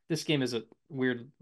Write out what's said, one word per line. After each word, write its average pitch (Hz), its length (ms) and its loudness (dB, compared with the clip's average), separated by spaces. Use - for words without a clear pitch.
this 156 160 -2
game 147 180 2
is 123 120 0
a 110 100 -2
weird 127 420 -2